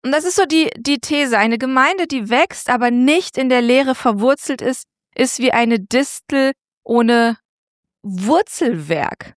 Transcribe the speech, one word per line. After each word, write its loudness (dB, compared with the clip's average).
Und -2
das 0
ist -2
so 4
die, 2
die -2
These. -2
Eine 2
Gemeinde, 0
die -6
wächst, -2
aber 2
nicht 2
in 0
der 4
Lehre 2
verwurzelt 0
ist, -4
ist 0
wie 0
eine 2
Distel -2
ohne 2
Wurzelwerk. -2